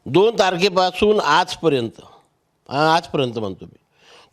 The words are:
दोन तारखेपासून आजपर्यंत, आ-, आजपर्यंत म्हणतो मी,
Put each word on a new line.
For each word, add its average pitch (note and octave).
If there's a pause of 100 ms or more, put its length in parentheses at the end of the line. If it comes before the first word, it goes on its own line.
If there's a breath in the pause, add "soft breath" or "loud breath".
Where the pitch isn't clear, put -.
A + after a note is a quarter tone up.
दोन G3
तारखेपासून F#3
आजपर्यंत, D3 (680)
आ-, D#3
आजपर्यंत C3+
म्हणतो F#2+
मी, - (560 soft breath)